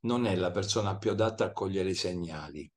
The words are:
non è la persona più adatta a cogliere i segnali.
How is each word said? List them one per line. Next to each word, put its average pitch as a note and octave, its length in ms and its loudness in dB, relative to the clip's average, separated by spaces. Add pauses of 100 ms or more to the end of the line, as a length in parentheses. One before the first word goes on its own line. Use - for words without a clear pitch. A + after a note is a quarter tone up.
non A#2+ 240 2
è G2 100 4
la F2+ 160 2
persona G2 460 0
più G#2+ 140 0
adatta G#2+ 340 2
a F2 60 -4
cogliere F#2+ 380 0
i F2+ 60 0
segnali. D#2+ 800 -6